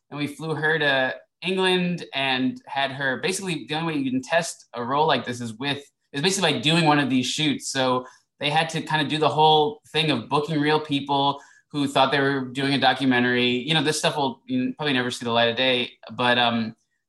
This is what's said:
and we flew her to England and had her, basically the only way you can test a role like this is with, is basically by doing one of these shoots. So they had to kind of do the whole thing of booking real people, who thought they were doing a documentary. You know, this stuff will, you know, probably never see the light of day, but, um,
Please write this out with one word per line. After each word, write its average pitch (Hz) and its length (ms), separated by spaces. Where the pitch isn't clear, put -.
and 147 80
we 143 80
flew 156 280
her 156 240
to 135 360
England 180 720
and 131 520
had 135 260
her, 131 260
basically 185 500
the 147 60
only 160 200
way 143 60
you 131 100
can 131 120
test - 520
a 120 80
role 143 240
like 131 200
this 123 140
is 113 140
with, 139 280
is 143 100
basically 185 320
by 123 40
doing 160 280
one 147 120
of 131 120
these 127 160
shoots. 143 440
So 127 360
they 143 100
had 160 200
to 156 120
kind 156 200
of 135 60
do 151 100
the 151 100
whole 151 600
thing 156 220
of 113 180
booking 151 320
real 151 200
people, 139 600
who 143 140
thought 135 240
they 143 80
were 135 200
doing 135 320
a 135 60
documentary. 123 720
You 127 260
know, 160 80
this 151 160
stuff 160 180
will, 135 300
you 127 180
know, 127 140
probably 147 140
never 123 180
see 120 140
the 117 80
light 117 180
of 113 60
day, 127 340
but, 123 260
um, 117 380